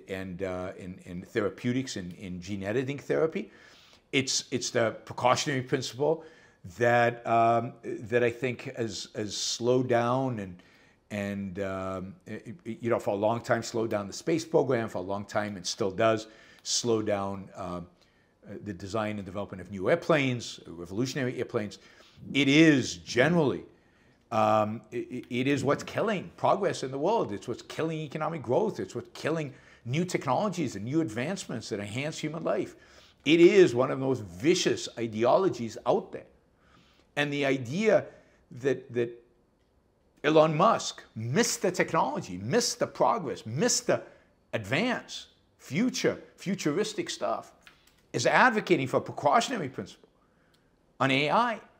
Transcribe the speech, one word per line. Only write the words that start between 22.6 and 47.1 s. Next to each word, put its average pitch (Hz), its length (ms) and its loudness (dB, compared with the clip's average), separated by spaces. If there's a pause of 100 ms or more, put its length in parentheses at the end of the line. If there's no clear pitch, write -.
generally, 127 640 2 (720)
um, 107 480 2 (100)
it, 120 380 -8
it 127 180 -2
is 139 160 2
what's 131 220 0
killing 185 500 -4
progress 156 480 0
in 131 80 -6
the 135 60 -8
world. 170 340 0
It's 101 160 -10
what's 113 140 -6
killing 160 380 -6
economic 156 420 -6
growth. 135 400 0
It's - 140 -10
what's 117 180 -10
killing 147 400 -4 (320)
new 143 180 -2
technologies 165 720 -2
and 98 80 -8
new 135 160 0
advancements 131 720 -4
that 104 100 -4
enhance 127 380 -6
human 156 260 -8
life. - 320 -2 (480)
It 160 160 8
is 180 340 10
one 131 160 2
of 139 120 -4
the 131 40 -2
most 123 180 0
vicious 117 640 0 (100)
ideologies 117 840 2
out 165 260 0
there. - 160 -14 (880)
And 143 160 0
the 143 140 0
idea 139 600 2 (520)
that, 127 340 -2
that 120 300 -2 (1000)
Elon 156 320 6
Musk - 440 2 (140)
missed 131 460 0
the 190 100 2
technology, 175 720 -2
missed 185 360 0
the 135 80 -2
progress, 143 580 0
missed 160 420 0
the 120 140 2 (500)
advance, 127 760 -4 (300)
future, 147 600 -2 (200)
futuristic 147 720 -2
stuff, 104 420 -6 (600)